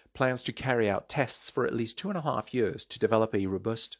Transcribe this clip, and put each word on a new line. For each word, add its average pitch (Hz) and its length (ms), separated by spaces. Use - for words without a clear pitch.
plans 127 300
to 127 80
carry 120 360
out 101 200
tests - 420
for 127 160
at - 80
least 117 240
two 190 100
and 196 100
a 160 40
half 127 320
years 104 300
to - 160
develop 110 340
a 98 120
robust 98 540